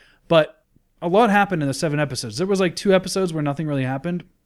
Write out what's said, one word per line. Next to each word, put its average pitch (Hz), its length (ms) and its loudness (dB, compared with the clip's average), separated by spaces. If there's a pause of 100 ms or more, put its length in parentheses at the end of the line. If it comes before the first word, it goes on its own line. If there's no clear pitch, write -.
(300)
but 156 340 2 (380)
a 170 60 -4
lot 208 220 4
happened 190 320 2
in 139 60 0
the 135 60 -2
seven 147 260 -2
episodes. 123 380 -6
There 185 100 -2
was, 196 120 0
like, 180 160 0
two 196 180 2
episodes 185 400 0
where 156 100 -4
nothing 147 240 -2
really 139 180 -2
happened 139 380 -4 (220)